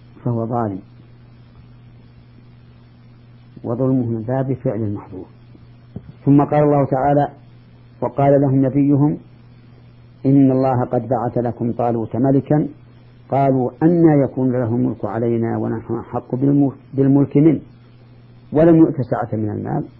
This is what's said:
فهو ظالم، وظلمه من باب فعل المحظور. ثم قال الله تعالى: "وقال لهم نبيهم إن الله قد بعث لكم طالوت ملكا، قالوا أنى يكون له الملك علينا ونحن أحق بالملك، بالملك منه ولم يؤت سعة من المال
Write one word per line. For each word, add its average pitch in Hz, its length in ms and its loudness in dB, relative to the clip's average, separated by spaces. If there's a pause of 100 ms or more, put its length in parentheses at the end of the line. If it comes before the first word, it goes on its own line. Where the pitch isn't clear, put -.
(240)
فهو 117 220 -4
ظالم، 113 340 -4 (2750)
وظلمه 123 420 0
من 113 160 -4
باب 131 300 -2
فعل 113 300 -4
المحظور. 95 440 -10 (960)
ثم 143 200 4
قال 147 180 0
الله 147 220 2
تعالى: 139 440 0 (720)
"وقال 139 400 2
لهم 135 260 2
نبيهم 143 520 0 (1080)
إن 135 260 4
الله 131 320 0
قد 120 240 -4
بعث 120 300 -4
لكم 117 340 -4
طالوت 117 440 -4
ملكا، 139 520 0 (600)
قالوا 131 420 0 (120)
أنى 165 420 4
يكون 131 280 -2
له 120 240 -2
الملك 123 280 -4
علينا 113 540 -2
ونحن 113 360 -6
أحق 123 400 -8
بالملك، 139 400 0 (200)
بالملك 135 420 2
منه 143 240 4 (920)
ولم 165 240 6
يؤت 160 240 4
سعة 110 380 -4
من 107 120 -4
المال 107 340 -6 (160)